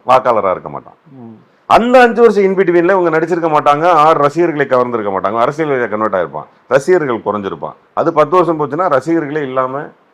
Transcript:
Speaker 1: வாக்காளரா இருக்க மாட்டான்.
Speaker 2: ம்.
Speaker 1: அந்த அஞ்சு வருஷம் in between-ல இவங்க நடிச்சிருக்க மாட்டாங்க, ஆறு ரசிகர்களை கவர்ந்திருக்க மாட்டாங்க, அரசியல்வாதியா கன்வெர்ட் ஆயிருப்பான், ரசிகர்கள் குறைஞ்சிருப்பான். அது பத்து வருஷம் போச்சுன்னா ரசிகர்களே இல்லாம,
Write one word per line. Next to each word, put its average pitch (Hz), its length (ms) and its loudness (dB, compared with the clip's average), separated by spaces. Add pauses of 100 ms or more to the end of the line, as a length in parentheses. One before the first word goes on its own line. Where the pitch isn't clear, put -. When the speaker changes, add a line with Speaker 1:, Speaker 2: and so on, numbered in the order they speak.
Speaker 1:
வாக்காளரா 123 440 2
இருக்க 80 180 -6
மாட்டான். 69 260 -16 (180)
Speaker 2:
ம். 117 240 -20 (300)
Speaker 1:
அந்த 247 340 4
அஞ்சு 233 200 4
வருஷம் 208 240 4
in 190 120 0
between-ல 175 440 2
இவங்க 175 180 0
நடிச்சிருக்க 165 340 -2
மாட்டாங்க, 147 340 2
ஆறு 160 340 4
ரசிகர்களை 147 460 0
கவர்ந்திருக்க 120 460 -2
மாட்டாங்க, 95 240 -2
அரசியல்வாதியா 135 520 -2
கன்வெர்ட் 104 260 -2
ஆயிருப்பான், 76 320 -6 (220)
ரசிகர்கள் 135 500 0
குறைஞ்சிருப்பான். 92 560 -8 (180)
அது 143 200 -2
பத்து 156 320 2
வருஷம் 160 160 -2
போச்சுன்னா 151 320 -4
ரசிகர்களே 151 500 -2
இல்லாம, 131 460 -6 (260)